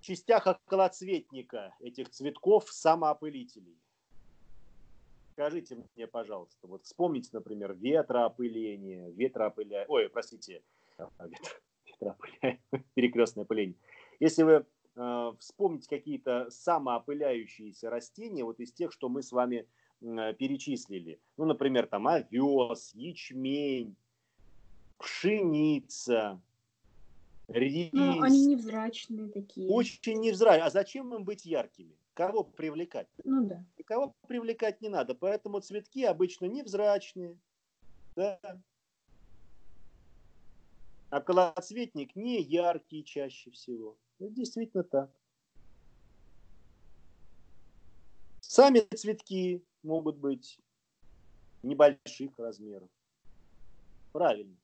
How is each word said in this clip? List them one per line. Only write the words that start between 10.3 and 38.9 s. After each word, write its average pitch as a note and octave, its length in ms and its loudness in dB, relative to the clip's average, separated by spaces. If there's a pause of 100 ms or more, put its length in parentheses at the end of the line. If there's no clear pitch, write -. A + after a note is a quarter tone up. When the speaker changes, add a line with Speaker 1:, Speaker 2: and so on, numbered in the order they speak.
Speaker 1:
а, E2+ 120 -12 (180)
ветро-, - 340 -16 (240)
ветроопыля-, - 760 -8 (120)
<laughs> - 220 -8
перекрёстное A#2 500 2
опыление. G2+ 320 -2 (440)
Если D#3+ 240 4
вы, D#3+ 220 8 (300)
э, A#2+ 440 -4
вспомните E3 500 -2
какие-то B2+ 600 -4
самоопыляющиеся B2 1400 -4
растения, D3+ 560 -8
вот A2+ 140 -10
из A#2+ 120 -12
тех, E3+ 220 -6
что B2+ 160 -8
мы C3 120 -4
с B2 100 -12
вами, B2 360 0 (340)
м, A#2 180 -8
э, A2 140 -2
перечислили, A#2 840 -6 (160)
ну, D#3 100 -4
например, C3+ 420 2
там G#2 200 -2
овёс, C3 840 0
ячмень, C3 1000 -6 (1040)
пшеница, D3+ 1400 0 (1040)
рис. C#3 460 0
Speaker 2:
Ну, C#4 300 4
они C#4 240 8
невзрачные A3 840 -2
такие. G3 400 -8
Speaker 1:
Очень A3+ 500 0
невзра-, G#3+ 440 8
а D#3 80 2
зачем B3 420 -2
им A3 100 -8
быть G3+ 220 -8
яркими? G#2+ 500 -6 (200)
Кого G#3 280 0
привлекать? D#3 640 -6 (160)
Speaker 2:
Ну C4 220 2
да. F3+ 180 -6 (140)
Speaker 1:
И D#3+ 60 -18
кого B3+ 320 -2 (120)
привлекать A3+ 540 -4
не A3 80 -8
надо, D3 240 -2
поэтому G3+ 460 -2
цветки G#3 440 -8
обычно F3+ 440 0
невзрачные, G3+ 920 -2 (760)
да. F#3+ 240 -2 (2750)